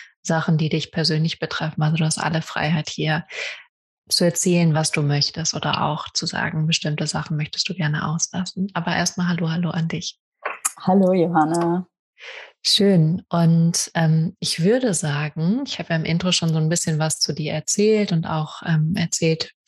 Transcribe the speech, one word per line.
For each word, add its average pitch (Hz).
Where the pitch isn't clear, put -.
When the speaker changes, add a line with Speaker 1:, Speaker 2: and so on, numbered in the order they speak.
Speaker 1:
Sachen, 160
die 156
dich 151
persönlich 160
betreffen. 160
Also 156
du 160
hast 160
alle 160
Freiheit 151
hier 156
zu -
erzählen, 170
was 156
du 160
möchtest 143
oder -
auch -
zu -
sagen, 160
bestimmte 156
Sachen 151
möchtest -
du 180
gerne 151
auslassen. 180
Aber 170
erstmal 180
hallo, 170
hallo 165
an 165
dich. -
Speaker 2:
Hallo, 185
Johanna. 170
Speaker 1:
Schön. 180
Und, 165
ähm, 160
ich -
würde 226
sagen, 160
ich -
habe -
ja 165
im 160
Intro 170
schon 170
so 160
ein 156
bisschen 160
was 156
zu -
dir 151
erzählt 208
und 165
auch, 156
ähm, 160
erzählt, 165